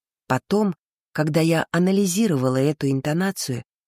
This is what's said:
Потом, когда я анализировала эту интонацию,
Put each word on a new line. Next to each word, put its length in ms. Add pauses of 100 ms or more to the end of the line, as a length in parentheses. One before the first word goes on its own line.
(280)
Потом, 480 (380)
когда 280
я 300
анализировала 840
эту 340
интонацию, 720 (240)